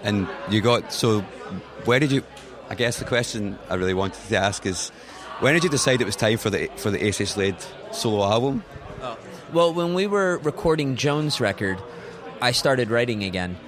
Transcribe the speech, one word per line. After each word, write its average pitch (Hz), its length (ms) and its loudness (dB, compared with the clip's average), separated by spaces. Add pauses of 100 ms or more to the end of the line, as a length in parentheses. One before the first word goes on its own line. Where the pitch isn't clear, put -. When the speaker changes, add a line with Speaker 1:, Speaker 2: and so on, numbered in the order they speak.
Speaker 1:
And 101 240 0 (220)
you 104 120 4
got, 117 300 2
so 107 300 2 (640)
where 120 140 6
did 143 120 4
you, 135 120 2 (460)
I 101 60 -8
guess 120 240 2
the - 60 -6
question 110 520 0 (120)
I 92 60 0
really 92 180 2
wanted 95 340 0
to 107 100 2
ask 98 280 0
is, 92 240 -2 (500)
when 135 140 4
did 170 100 4
you 180 60 2
decide 131 320 2
it 107 40 2
was 107 100 -2
time 113 220 2
for 110 120 0
the, 87 260 0
for 107 160 -2
the 92 160 0
A 101 40 4
C 101 140 0
Slade 98 300 0 (360)
solo 107 320 0
album? 127 400 2 (380)
Speaker 2:
Oh. 120 160 -8 (340)
Well, 170 220 4
when 175 200 0
we 190 140 2
were 190 320 2
recording 151 560 0
Joan's 147 440 0
record, 98 420 0 (600)
I 123 100 4
started 127 400 2
writing 117 320 2
again. 90 340 -2 (100)